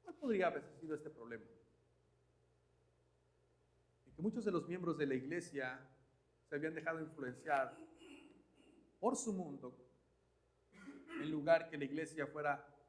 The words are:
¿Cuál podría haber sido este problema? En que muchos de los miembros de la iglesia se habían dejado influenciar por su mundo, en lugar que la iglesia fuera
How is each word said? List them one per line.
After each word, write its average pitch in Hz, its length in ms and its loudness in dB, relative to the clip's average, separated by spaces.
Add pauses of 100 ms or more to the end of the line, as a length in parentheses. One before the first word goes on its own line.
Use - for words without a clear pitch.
¿Cuál 359 120 -12
podría 208 320 4
haber 147 160 0 (180)
sido 156 120 -2
este 151 160 -6
problema? 117 360 -10 (2500)
En 127 40 -20
que 156 100 -10
muchos 220 220 0
de 202 80 4
los 170 160 0
miembros 170 300 0
de 147 80 4
la 135 100 2
iglesia 135 640 -2 (720)
se 147 60 -2
habían 160 180 0
dejado 160 260 0
influenciar 135 800 0 (1200)
por 247 160 4
su - 160 -2
mundo, 143 420 -4 (1500)
en 156 100 0
lugar 160 380 6
que 151 80 -6
la 143 80 0
iglesia 151 420 -2
fuera 147 400 -2 (220)